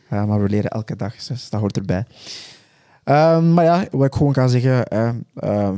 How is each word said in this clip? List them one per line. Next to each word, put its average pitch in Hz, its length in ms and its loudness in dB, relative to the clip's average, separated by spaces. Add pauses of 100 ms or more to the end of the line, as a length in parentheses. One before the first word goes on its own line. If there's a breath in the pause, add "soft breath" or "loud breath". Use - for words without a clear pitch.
Eh, 104 160 -2
maar 104 180 0
we 101 60 2
leren 104 220 0
elke 107 260 -8
dag, 101 200 -8 (100)
dus - 240 -10
dat 107 100 -4
hoort 104 160 -2
erbij. 95 280 -2 (1000 loud breath)
Ehm, 165 500 4
maar 170 100 6
ja, 175 260 2
wat 135 160 0
ik 135 80 -2
gewoon 143 200 2
ga 127 140 2
zeggen, 123 380 2
eh, 113 220 -2 (260)
eh, 101 440 -2